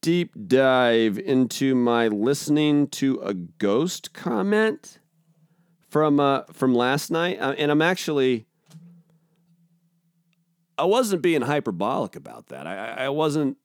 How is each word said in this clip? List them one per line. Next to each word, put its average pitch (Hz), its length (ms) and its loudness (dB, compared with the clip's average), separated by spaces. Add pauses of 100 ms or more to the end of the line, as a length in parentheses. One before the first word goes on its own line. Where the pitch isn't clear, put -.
deep 175 320 0 (140)
dive 123 720 4
into 131 560 0
my 120 320 2
listening 143 800 0
to 135 340 -2
a 101 120 -6
ghost 101 800 -4
comment 214 880 -2 (880)
from, 151 300 2
uh, 139 240 2 (100)
from 131 200 0
last 127 380 0
night. 165 280 -2
Uh, 135 180 -2
and 147 120 0
I'm 147 120 2
actually, 143 680 0 (2250)
I 143 80 0
wasn't 208 360 2
being 165 200 2
hyperbolic 117 760 -2
about 58 320 -18
that. 69 200 -14
I, 92 80 -10
I, 113 300 -8
I 139 40 -2
wasn't 147 560 -2